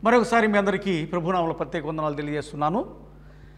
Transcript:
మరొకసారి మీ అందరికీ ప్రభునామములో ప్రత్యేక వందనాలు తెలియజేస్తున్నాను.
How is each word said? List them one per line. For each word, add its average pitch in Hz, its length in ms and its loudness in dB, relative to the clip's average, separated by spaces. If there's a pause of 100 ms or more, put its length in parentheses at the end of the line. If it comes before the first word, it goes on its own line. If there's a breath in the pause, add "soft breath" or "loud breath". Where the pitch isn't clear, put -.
మరొకసారి 233 420 4
మీ 208 120 4
అందరికీ 190 460 0
ప్రభునామములో 170 500 -2
ప్రత్యేక 156 320 -6
వందనాలు 156 280 -4
తెలియజేస్తున్నాను. 147 720 -4 (720 soft breath)